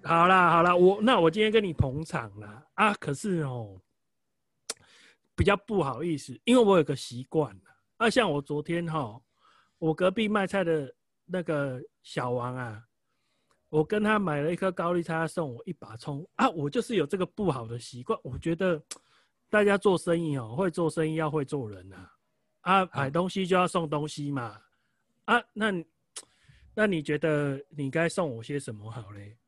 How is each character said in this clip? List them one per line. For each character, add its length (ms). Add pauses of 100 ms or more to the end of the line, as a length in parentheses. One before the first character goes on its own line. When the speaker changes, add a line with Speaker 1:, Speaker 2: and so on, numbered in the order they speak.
Speaker 1:
好 240
啦， 220
好 120
啦， 140
我， 240
那 180
我 120
今 120
天 80
跟 140
你 80
捧 320
场 260 (100)
啦。 220 (120)
啊， 260
可 140
是 260
哦， 400 (1500)
比 80
较 140
不 260
好 220
意 140
思， 260
因 100
为 80
我 140
有 80
个 100
习 300
惯 260 (140)
啦。 100 (220)
啊， 140
像 200
我 120
昨 200
天 240
哈， 320 (600)
我 160
隔 160
壁 180
卖 180
菜 180
的 280 (320)
那 200
个 360 (220)
小 280
王 260
啊， 260 (840)
我 160
跟 180
他 160
买 220
了 120
一 40
颗 160
高 200
丽 100
菜， 120
他 120
送 280
我 120
一 60
把 240
葱 380
啊。 160
我 180
就 140
是 140
有 100
这 100
个 80
不 240
好 160
的 140
习 240
惯， 220
我 120
觉 200
得 260 (680)
大 140
家 160
做 180
生 240
意 160
哦， 200
会 120
做 220
生 180
意 60
要 160
会 140
做 260
人 220
啊。 180 (520)
啊， 200
Speaker 2:
啊。 100
Speaker 1:
买 180
东 200
西 160
就 80
要 140
送 200
东 200
西 240
嘛。 240 (680)
啊， 140 (120)
那， 200 (1000)
那 140
你 120
觉 180
得 420 (100)
你 180
该 200
送 200
我 140
些 160
什 160
么 160
好 220
嘞？ 240 (120)